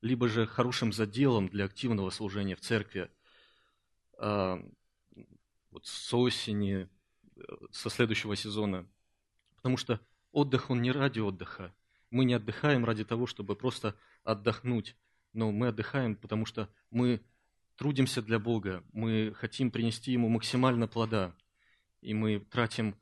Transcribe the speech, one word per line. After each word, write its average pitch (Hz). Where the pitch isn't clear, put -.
либо 120
же 110
хорошим 120
заделом 110
для 101
активного 98
служения 98
в -
церкви, 104
а, 95
вот -
с -
осени, 104
э, -
со -
следующего 110
сезона. 101
Потому 127
что 113
отдых, 135
он 123
не 120
ради 131
отдыха. 95
Мы 127
не 123
отдыхаем 120
ради 110
того, 120
чтобы 101
просто 120
отдохнуть, 110
но 110
мы 117
отдыхаем, 113
потому 110
что 104
мы 120
трудимся 131
для 113
Бога, 101
мы 110
хотим 117
принести 117
Ему 120
максимально 117
плода, 107
и -
мы 107
тратим 110